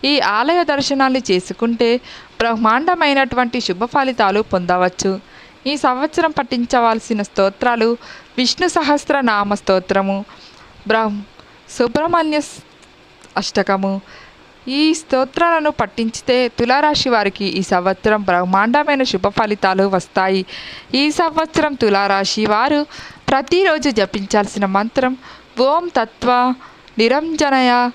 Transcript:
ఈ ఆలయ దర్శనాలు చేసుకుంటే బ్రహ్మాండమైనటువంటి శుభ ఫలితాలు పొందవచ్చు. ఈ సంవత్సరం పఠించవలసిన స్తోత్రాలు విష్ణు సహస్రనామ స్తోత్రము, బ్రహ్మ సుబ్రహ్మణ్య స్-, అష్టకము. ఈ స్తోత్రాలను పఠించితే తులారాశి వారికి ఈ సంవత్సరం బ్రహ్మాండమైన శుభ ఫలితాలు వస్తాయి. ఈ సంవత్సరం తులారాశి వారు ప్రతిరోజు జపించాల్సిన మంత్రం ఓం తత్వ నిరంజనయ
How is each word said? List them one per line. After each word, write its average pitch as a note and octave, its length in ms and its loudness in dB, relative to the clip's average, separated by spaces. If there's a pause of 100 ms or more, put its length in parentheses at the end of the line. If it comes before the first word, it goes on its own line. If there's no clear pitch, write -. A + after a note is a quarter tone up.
(100)
ఈ D4 40 2 (240)
ఆలయ D#4+ 260 2
దర్శనాలు C4+ 640 0
చేసుకుంటే A3+ 600 0 (500)
బ్రహ్మాండమైనటువంటి B3 1200 0
శుభ F#3+ 240 -4
ఫలితాలు A#3 580 0 (100)
పొందవచ్చు. F3+ 600 0 (540)
ఈ C4+ 100 -2
సంవత్సరం D4+ 560 0
పఠించవలసిన A#3+ 880 0
స్తోత్రాలు A3 680 0 (480)
విష్ణు B3+ 320 0
సహస్రనామ C4+ 840 0
స్తోత్రము, G3 640 0 (680)
బ్రహ్మ G#3+ 360 -2 (480)
సుబ్రహ్మణ్య D4+ 680 0
స్-, - 220 -12 (760)
అష్టకము. G3 640 -2 (680)
ఈ D4+ 260 2
స్తోత్రాలను D#4 760 0
పఠించితే A#3 640 -2 (120)
తులారాశి C#4 600 0
వారికి G3+ 360 0
ఈ F#3+ 180 -2
సంవత్సరం F#3+ 600 0
బ్రహ్మాండమైన G#3 800 2
శుభ G3 260 -2
ఫలితాలు G3+ 540 0
వస్తాయి. F#3+ 640 0 (480)
ఈ C#4+ 160 2
సంవత్సరం D#4+ 640 0
తులారాశి G3+ 720 0
వారు B3+ 340 2 (480)
ప్రతిరోజు D#4 640 2
జపించాల్సిన G3+ 760 -2
మంత్రం A3+ 460 0 (480)
ఓం D#4+ 360 2
తత్వ B3 580 0 (440)
నిరంజనయ C4 960 2